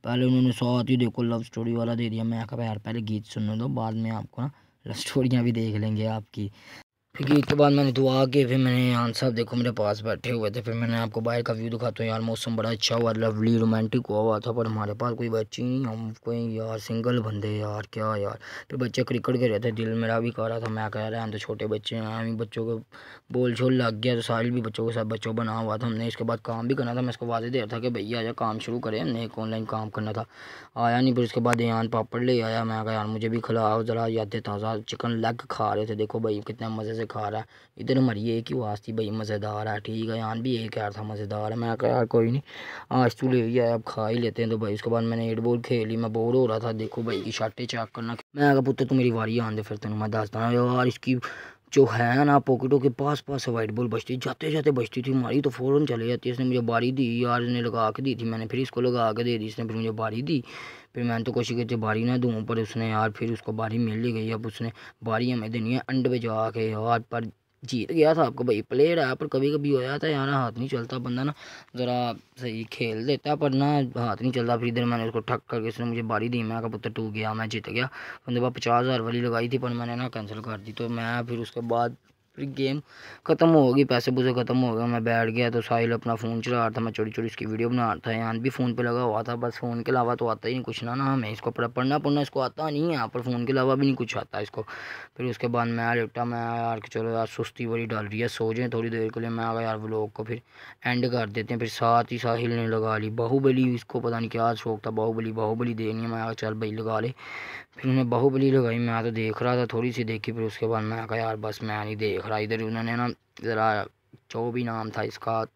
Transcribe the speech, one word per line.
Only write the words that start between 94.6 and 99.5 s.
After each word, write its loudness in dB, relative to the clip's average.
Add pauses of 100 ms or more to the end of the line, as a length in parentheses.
फिर -4
उसके -2
बाद 2
मैं 0
लेटा, -2
मैं -2
यार -2
कि -14
चलो -2
यार 0
सुस्ती -6
बड़ी -2
डल -2
रही -4
है, 0
सो -2
जाए -2
थोड़ी -2
देर -2
के -8
लिए। -4
मैं -2
कहा, -2